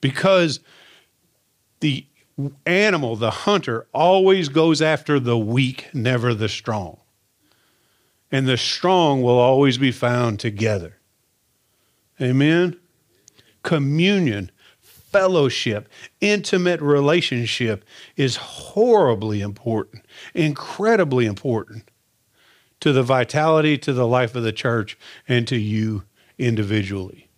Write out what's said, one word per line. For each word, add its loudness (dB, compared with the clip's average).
Because 0
the -2
animal, 0
the -2
hunter, -2
always 4
goes 2
after 0
the 0
weak, -2
never 0
the -4
strong. -8
And 0
the 0
strong 2
will 4
always 4
be 2
found -2
together. -4
Amen? 2
Communion, 0
fellowship, -2
intimate 0
relationship 0
is 0
horribly 0
important, -6
incredibly 0
important -6
to 0
the 2
vitality, 0
to -6
the 0
life 0
of -6
the -2
church, -4
and 0
to -2
you -2
individually. -4